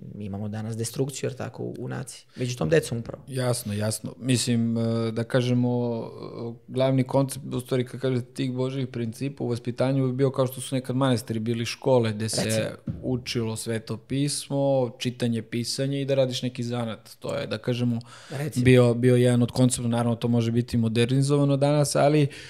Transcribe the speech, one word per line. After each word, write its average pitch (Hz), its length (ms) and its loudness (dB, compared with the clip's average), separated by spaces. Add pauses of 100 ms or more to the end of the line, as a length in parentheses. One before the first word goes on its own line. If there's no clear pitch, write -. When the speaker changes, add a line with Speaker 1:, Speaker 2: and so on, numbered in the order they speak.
(140)
Speaker 1:
mi 104 100 -12
imamo 101 240 -8
danas 110 280 -6
destrukciju, 131 520 -4
jer - 80 -8
tako, 117 260 -10
u, 120 160 -8
u 123 100 -10
naciji. - 360 -10 (120)
Među 123 200 -4
tom 160 120 -4
decom 156 300 0
upravo. - 300 -10
Speaker 2:
Jasno, 123 440 -2
jasno. 107 480 -4
Mislim, 117 580 0
e, 113 340 0
da 110 120 -2
kažemo, 123 760 0
e, 117 680 -12
glavni 131 360 2
koncept, 135 400 -2 (100)
u 127 60 -2
stvari, 123 260 -2
kad 127 140 -12
kažete, 127 340 -2
tih 135 180 -4
božjih 127 360 -4
principa 127 560 -6
u 120 40 -4
vaspitanju 127 580 0
bi 127 60 0
bio 131 180 2
kao 131 160 0
što 123 140 -8
su - 140 -8
nekad 127 220 -4
manastiri 127 420 0
bili 113 280 -2
škole, 120 460 2
gde 107 160 -4
se 110 160 -2
Speaker 1:
Recimo. 110 220 0 (360)
Speaker 2:
učilo 123 540 -4
Sveto 113 400 -6
pismo, 139 1000 0
čitanje, 120 440 -2
pisanje 135 580 -4
i 139 40 -2
da 135 100 0
radiš 127 280 0
neki 123 200 -4
zanat. 120 560 -6
To - 160 -6
je, - 120 -4
da 113 120 -4
kažemo, 120 400 0 (320)
Speaker 1:
Recimo. 135 340 -2
Speaker 2:
bio, 123 300 8
bio 123 220 6
jedan 123 260 6
od 117 80 2
koncepta. 127 380 2
Naravno, 117 280 2
to 120 120 -2
može 117 240 4
biti 120 240 0
modernizovano 135 800 4
danas, 143 400 2
ali 143 300 6 (240)